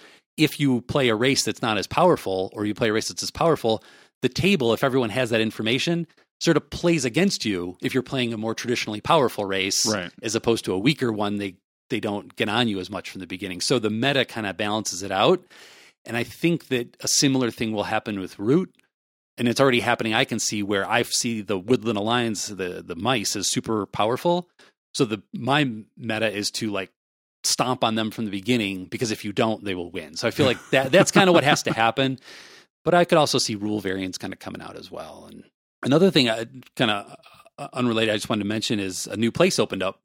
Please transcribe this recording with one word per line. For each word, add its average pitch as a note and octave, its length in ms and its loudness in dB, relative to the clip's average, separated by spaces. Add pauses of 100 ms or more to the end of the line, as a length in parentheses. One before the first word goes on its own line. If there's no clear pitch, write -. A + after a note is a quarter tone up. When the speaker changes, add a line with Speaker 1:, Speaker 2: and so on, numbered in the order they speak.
(360)
Speaker 1:
if D3+ 240 2
you C3 220 2
play C3+ 280 2
a A2 60 4
race B2 280 2
that's - 180 -4
not A2 160 0
as F#2 80 -2
powerful G2 680 0
or G#2+ 120 -4
you G#2 80 -2
play A2+ 160 0
a G#2+ 40 2
race A2 160 -2
that's F#2 140 -8
as F2+ 80 -6
powerful, C3+ 520 0 (400)
the B2+ 60 0
table, C#3+ 440 2
if G#2+ 100 0
everyone B2 280 0
has A#2+ 180 -2
that A2 120 2
information, C3 680 -2 (320)
sort E3 180 4
of - 140 0
plays E3+ 340 0
against D#3+ 400 0
you F#2 360 -4
if C3 120 -2
you're B2+ 100 2
playing B2 300 -2
a A2+ 40 -6
more A2 180 -4
traditionally A2 460 -4
powerful C3+ 440 2
race F#2+ 420 0
Speaker 2:
Right. F#2+ 240 -2 (120)
Speaker 1:
as A2 120 -4
opposed A#2 300 0
to G2+ 80 -2
a F#2 60 0
weaker B2+ 320 0
one. G#2 260 -2
They, G2 180 -6 (340)
they A2+ 100 -4
don't G2+ 360 -6
get A2 140 -2
on A#2 180 2
you G2 120 -2
as F2+ 100 -8
much F#2+ 200 -8
from G2 120 -12
the F2 60 -12
beginning. F2+ 340 -8
So C3 180 2
the A2 100 0
meta B2 360 0
kinda G#2 280 -6
balances G#2 500 -4
it G2 80 -8
out. B2+ 320 4 (600)
And A2+ 120 -6
I A#2+ 60 -2
think - 440 -2
that B2 320 -4
a - 80 -8
similar C3 440 2
thing A2 200 -4
will G#2 120 -2
happen G#2 360 -2
with F#2 180 -10
Root. C#3+ 380 0 (600)
And A#2+ 100 0
it's A#2 140 2
already B2+ 180 6
happening. A2 340 0
I B2+ 120 4
can A#2 140 -4
see G#2 240 -2
where G2 260 0
I A#2 140 4
see A#2 380 -2
the G2+ 160 -2
Woodland G#2+ 400 0
Alliance, A2+ 500 -2
the, F2+ 380 -6
the F2+ 100 -10
mice, G#2+ 400 -2
is G2 140 -2
super A2 380 -2
powerful. E3+ 600 0 (460)
So C#3+ 120 0
the, - 160 -2 (120)
my C#3 360 0 (260)
meta A2 360 -2
is G2+ 200 -4
to, A2 200 -4
like, F#2+ 200 -6 (520)
stomp B2+ 400 0
on A2+ 120 2
them A2 160 -2
from A2+ 140 -6
the G2+ 60 -6
beginning, G2 540 -2
because G#2+ 260 -4
if - 120 -6
you G#2 80 -6
don't, A2+ 320 0
they G2 120 -6
will F2 160 -8
win. E2 260 -12
So A#2+ 100 -2
I A2 40 0
feel C#3 160 2
like A#2+ 100 0 (140)
that, C3+ 200 2
that's F3+ 200 6
kinda G3 200 6
what E3 120 6
has C#3+ 200 4
to A2+ 100 -2
happen. C3 500 2
Speaker 2:
<laughs> - 60 -20 (560)
Speaker 1:
But D#3+ 80 4
I F3 100 6
could E3+ 140 4
also C#3+ 200 4
see A2+ 180 0
rule G#2 260 -2
variants F#2+ 360 -4
kinda F#2+ 200 -10
coming F#2 240 -14
out F2+ 160 -14
as E2 120 -16
well. D#2 400 -14
And - 140 -20 (400)
another E3 260 6
thing, C3 200 4
I, A2+ 160 -2 (320)
kinda, G#2 400 0 (400)
uh, C#3+ 160 -10
unrelated, A2+ 400 2
I - 20 2
just - 140 -4
wanted G#2+ 140 -2
to G2+ 40 -4
mention G#2+ 320 -2
is F#2+ 280 -6
a G2+ 100 -8
new A2+ 120 0
place F3+ 300 2
opened G2 240 -2
up F#2+ 220 -6